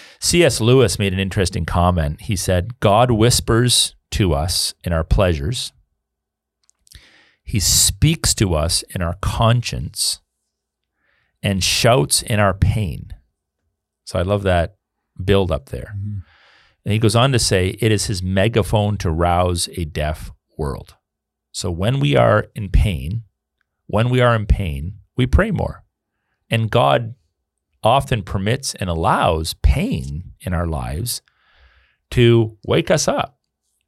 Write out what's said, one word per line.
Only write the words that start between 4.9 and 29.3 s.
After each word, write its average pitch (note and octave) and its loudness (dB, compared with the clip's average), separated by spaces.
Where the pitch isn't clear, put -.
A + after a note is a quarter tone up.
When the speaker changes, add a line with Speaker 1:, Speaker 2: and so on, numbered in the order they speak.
Speaker 1:
our D#2+ 0
pleasures. F2+ 0
He - -4
speaks - 2
to F#2 0
us D#2 0
in - -6
our E2+ -4
conscience - -2
and G2 0
shouts C3 2
in G#2 -2
our G2 2
pain." F#2+ -2
So - -6
I - 0
love G2+ -2
that F2 0
build F#2+ 2
up C#2 -6
there. C2 -12
Speaker 2:
Mm-hmm. G2+ -8
Speaker 1:
And G2+ -2
he A2 2
goes A2+ 2
on C3 4
to A#2+ 2
say, F#2+ 0
"It A2 2
is G2+ 0
his F#2 -4
megaphone G#2 0
to F#2 -4
rouse F2 0
a F2 -4
deaf D2+ -6
world." - -8
So F#2 -8
when G#2+ -2
we C#3+ 0
are A2 4
in G2 -8
pain, F#2 0
when A#2 0
we B2+ 2
are A#2+ 4
in G#2 -2
pain, D#2+ -2
we B2+ 2
pray G3 2
more. - -6
And A2+ 0
God A#2+ 2
often B2 2
permits G#2 -4
and F#2+ -6
allows E2+ 0